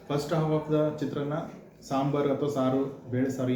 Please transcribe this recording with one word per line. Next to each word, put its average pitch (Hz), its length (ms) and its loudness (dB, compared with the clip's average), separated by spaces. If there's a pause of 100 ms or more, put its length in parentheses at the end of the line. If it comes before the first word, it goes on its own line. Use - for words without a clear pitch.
first 143 280 -2
half 156 220 2
of 151 60 0 (100)
the 151 260 2
ಚಿತ್ರಾನ್ನ 143 340 -4 (560)
ಸಾಂಬಾರು 143 440 2
ಅಥವಾ 143 220 0
ಸಾರು, 131 240 2 (320)
ಬೇಳೆ 131 240 2
ಸಾರು 127 200 0